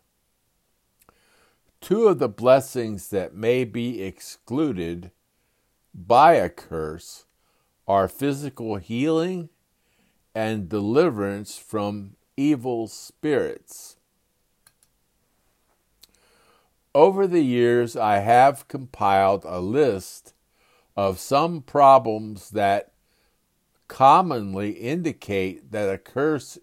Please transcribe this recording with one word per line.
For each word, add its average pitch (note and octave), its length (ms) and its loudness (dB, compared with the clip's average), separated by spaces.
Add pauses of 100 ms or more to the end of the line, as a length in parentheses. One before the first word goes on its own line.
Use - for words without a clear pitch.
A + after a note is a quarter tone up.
(1800)
Two G#3+ 240 2
of F3 100 4
the B2 120 -2
blessings A#2+ 800 0
that F#2 260 -4
may A#2 280 0
be A#2 400 -6
excluded F#2 1080 -8 (840)
by A#2+ 380 4
a G2 160 2
curse - 800 -12 (600)
are G2 220 2
physical C3+ 680 -6
healing D#3+ 720 -4 (840)
and A2 320 -4
deliverance G#2 920 -2
from G2+ 580 -8 (220)
evil B2+ 500 -2
spirits. - 1080 -6 (3000)
Over G3 320 4
the F3 180 0
years, A#2+ 520 0
I G#2+ 240 0
have B2 460 4
compiled G2 800 0
a F2+ 160 -8
list G#2 720 -2 (640)
of G2 220 -2
some D#3+ 420 -2
problems A#2 920 4
that G2+ 400 -2 (960)
commonly B2 840 2
indicate G2+ 1000 -6
that G#2 220 -4
a F#2+ 60 -6
curse C#3+ 640 -6